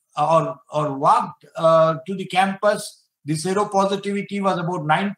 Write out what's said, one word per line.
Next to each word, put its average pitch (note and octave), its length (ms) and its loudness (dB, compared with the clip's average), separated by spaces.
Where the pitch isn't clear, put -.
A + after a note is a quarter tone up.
or, D3+ 380 2
or C#3+ 260 -2
walked, E3 480 0
uh, D#3+ 400 4
to F#3+ 80 -6
the F#3+ 100 -8
campus, G3 760 -2
the D3 80 -2
seropositivity G3 1080 -2
was F#3 160 0
about E3+ 280 -4
nine F#3 320 0